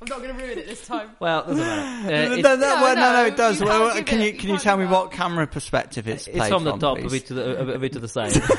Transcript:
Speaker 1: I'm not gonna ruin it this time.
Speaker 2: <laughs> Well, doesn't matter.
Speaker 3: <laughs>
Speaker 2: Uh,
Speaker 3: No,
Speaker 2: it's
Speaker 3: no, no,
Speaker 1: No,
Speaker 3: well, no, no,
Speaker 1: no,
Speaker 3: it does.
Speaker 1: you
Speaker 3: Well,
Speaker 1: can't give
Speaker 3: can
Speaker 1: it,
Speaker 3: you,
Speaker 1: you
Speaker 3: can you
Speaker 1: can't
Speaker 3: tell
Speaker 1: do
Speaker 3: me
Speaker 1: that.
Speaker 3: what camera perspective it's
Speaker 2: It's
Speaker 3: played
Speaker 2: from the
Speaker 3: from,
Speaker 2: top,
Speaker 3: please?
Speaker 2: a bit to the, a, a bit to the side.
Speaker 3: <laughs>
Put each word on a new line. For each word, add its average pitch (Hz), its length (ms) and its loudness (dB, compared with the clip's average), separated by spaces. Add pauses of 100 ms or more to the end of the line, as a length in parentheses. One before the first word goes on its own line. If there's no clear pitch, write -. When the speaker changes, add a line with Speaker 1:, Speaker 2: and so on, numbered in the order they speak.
Speaker 1:
I'm 240 80 -12
not 269 120 -8
gonna 262 120 -10
ruin 247 260 -8
it - 80 -12
this 214 180 -12
time. 220 300 -8
Speaker 2:
<laughs> - 60 -18
Well, 165 240 0
doesn't 277 200 -2
matter. 269 400 -4
Speaker 3:
<laughs> 165 80 -2
Speaker 2:
Uh, 151 140 2
Speaker 3:
No, 247 60 0
Speaker 2:
it's 254 100 2
Speaker 3:
no, 269 120 6
no, 254 40 2
Speaker 1:
No, 277 240 2
Speaker 3:
well, 254 140 6
no, 226 40 2
no, 247 120 4
Speaker 1:
no, 240 140 6
Speaker 3:
it - 100 -2
does. 214 240 2
Speaker 1:
you 202 40 0
Speaker 3:
Well, 220 280 4
Speaker 1:
can't - 60 -2
give 285 80 -4
Speaker 3:
can 226 120 2
Speaker 1:
it, 220 60 4
Speaker 3:
you, 214 80 2
Speaker 1:
you 165 40 -14
Speaker 3:
can 190 120 -6
you 202 60 2
Speaker 1:
can't 190 80 -2
Speaker 3:
tell 202 120 4
Speaker 1:
do 190 80 2
Speaker 3:
me 185 60 0
Speaker 1:
that. - 40 0
Speaker 3:
what 185 200 2
camera 170 340 -2
perspective - 640 -6
it's - 180 -6
Speaker 2:
It's - 100 -8
Speaker 3:
played 139 140 2
Speaker 2:
from 175 140 2
the 151 60 0
Speaker 3:
from, 101 100 -4
Speaker 2:
top, 135 160 2
Speaker 3:
please? - 80 -6
Speaker 2:
a 123 100 -4
bit 131 120 -6
to 131 80 -8
the, 127 260 -2
a, 127 140 -4
a 131 40 -4
bit 131 140 -4
to 123 60 -8
the 113 100 -8
side. 107 240 -2
Speaker 3:
<laughs> - 80 4 (180)